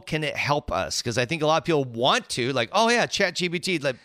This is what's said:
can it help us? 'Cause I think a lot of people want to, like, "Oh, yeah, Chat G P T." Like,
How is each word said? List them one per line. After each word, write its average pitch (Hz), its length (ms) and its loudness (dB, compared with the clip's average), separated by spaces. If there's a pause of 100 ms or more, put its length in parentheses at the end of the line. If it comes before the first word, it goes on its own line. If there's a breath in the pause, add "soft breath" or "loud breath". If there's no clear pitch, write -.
can 156 180 -4
it 143 120 -4
help 143 360 -2
us? 85 280 -2
'Cause 117 180 -4
I 123 60 2
think 156 180 -4
a 156 40 2
lot 156 160 4
of - 20 -18
people 151 200 2
want 131 460 0
to, 131 220 -2
like, 120 200 0
"Oh, 226 180 4
yeah, 226 160 2
Chat 175 300 0
G 180 120 -2
P 170 100 -4
T." 175 200 -2
Like, 135 260 -2